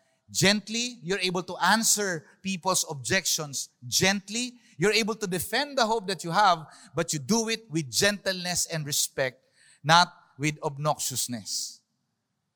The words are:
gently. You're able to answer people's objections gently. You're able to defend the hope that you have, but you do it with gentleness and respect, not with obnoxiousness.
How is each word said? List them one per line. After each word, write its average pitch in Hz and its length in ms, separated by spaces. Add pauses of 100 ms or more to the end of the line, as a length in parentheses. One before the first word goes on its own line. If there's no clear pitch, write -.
(280)
gently. 214 760
You're 185 200
able 180 220
to 180 180
answer 196 640 (160)
people's 185 480
objections 147 800 (160)
gently. 202 720 (180)
You're 196 160
able 214 220
to 214 120
defend 247 520
the 240 80
hope 214 220
that 185 160
you 170 80
have, 175 340 (300)
but 165 160
you 151 80
do 214 280
it 226 220
with 151 220
gentleness 185 760
and 160 180
respect, 139 540 (460)
not 165 260 (260)
with 151 260
obnoxiousness. 139 1160 (760)